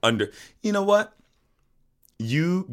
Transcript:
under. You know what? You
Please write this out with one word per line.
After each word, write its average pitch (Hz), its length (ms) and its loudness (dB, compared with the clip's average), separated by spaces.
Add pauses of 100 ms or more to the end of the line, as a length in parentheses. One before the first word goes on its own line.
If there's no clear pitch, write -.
under. 110 300 0 (280)
You 208 120 -2
know 202 100 0
what? 208 320 2 (1040)
You 160 540 -2